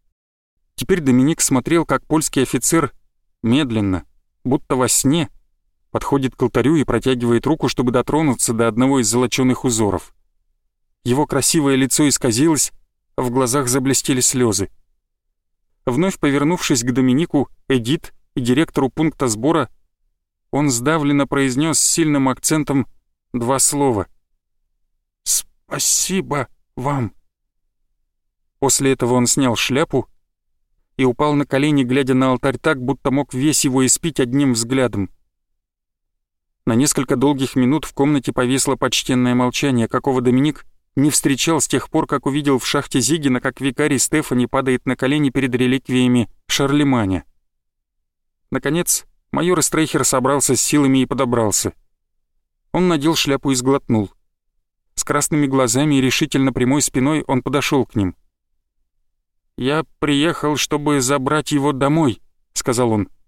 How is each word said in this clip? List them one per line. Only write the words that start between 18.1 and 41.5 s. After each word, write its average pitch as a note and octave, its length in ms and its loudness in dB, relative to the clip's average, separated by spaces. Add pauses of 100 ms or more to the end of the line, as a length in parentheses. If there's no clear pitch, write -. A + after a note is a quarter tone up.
и C#3 60 -4
директору C3+ 480 0
пункта D3+ 380 -2
сбора, B2+ 420 0 (800)
он C#3+ 180 0
сдавленно C#3+ 560 0
произнёс C#3 540 0
с - 40 0
сильным D3 440 0
акцентом C#3 600 -2 (460)
два B2+ 260 -2
слова. B2+ 480 0 (1160)
«Спасибо - 1300 -4 (260)
вам». B2+ 380 -4 (1500)
После C3+ 320 0
этого B2+ 220 0
он B2 140 2
снял B2+ 280 0
шляпу - 540 -2 (880)
и C3 80 0
упал D3 300 0
на C#3+ 100 0
колени, C#3 380 0
глядя C3 320 0
на C3 160 2
алтарь B2+ 260 -2
так, C#3+ 260 -2
будто C#3 280 -2
мог C#3 220 -2
весь C#3 300 0
его C3 220 2
испить C#3+ 340 -2
одним C3+ 340 0
взглядом. A#2 560 -2 (1600)
На A#2+ 80 0
несколько C#3 420 0
долгих C3+ 400 0
минут C3+ 300 0
в - 80 -16
комнате C#3+ 400 0
повисло B2+ 420 0
почтенное B2 600 0
молчание, B2 520 0
какого B2+ 340 0
Доминик B2+ 440 0 (320)
не C#3+ 140 2
встречал C#3+ 500 0